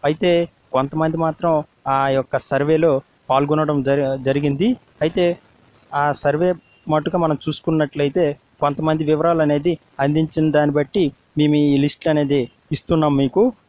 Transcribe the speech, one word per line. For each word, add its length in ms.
అయితే 220
కొంతమంది 500
మాత్రం 280
ఆ 40
యొక్క 180
సర్వేలో 420
పాల్గొనడం 460
జరి-, 200
జరిగింది. 420
అయితే 200
ఆ 40
సర్వే 260
మట్టుగా 320
మనం 200
చూసుకున్నట్లయితే 800
కొంతమంది 480
వివరాలు 340
అనేది 280
అందించిన 420
దాన్ని 220
బట్టి 240
మేము 180
ఈ 120
లిస్ట్ 280
అనేది 280
ఇస్తున్నాం 460
మీకు. 220